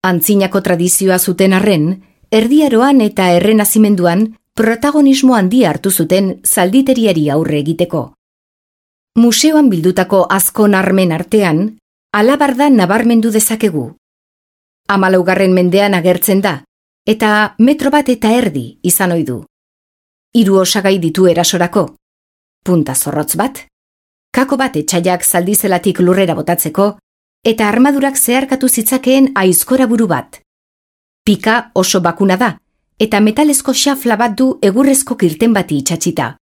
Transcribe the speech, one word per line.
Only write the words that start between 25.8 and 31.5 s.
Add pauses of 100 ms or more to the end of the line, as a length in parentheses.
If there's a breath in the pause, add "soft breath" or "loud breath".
lurrera
botatzeko, (520)
eta
armadurak
zeharkatu
zitzakeen
aizkora
buru
bat. (840)
Pika